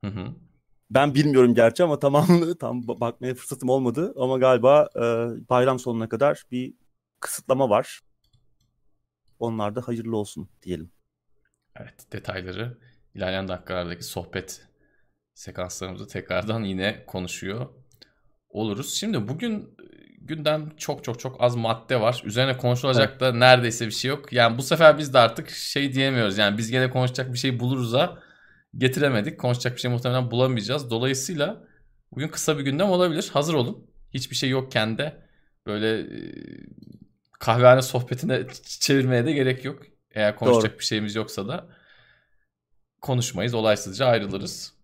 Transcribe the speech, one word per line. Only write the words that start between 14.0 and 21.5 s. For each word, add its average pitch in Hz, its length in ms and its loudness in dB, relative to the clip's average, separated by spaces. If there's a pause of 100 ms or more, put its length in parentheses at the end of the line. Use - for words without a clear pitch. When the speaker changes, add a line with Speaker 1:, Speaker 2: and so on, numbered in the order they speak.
Speaker 1:
sohbet - 640 -10 (680)
sekanslarımızda 92 720 -12
tekrardan 104 580 -4
yine 98 420 -4
konuşuyor 95 640 -8 (800)
oluruz. - 460 -6
Şimdi 196 340 -4
bugün, 208 320 -6
e, - 40 -16 (560)
gündem 151 560 -4
çok - 280 -8
çok 117 160 -8
çok - 220 -6
az 120 140 2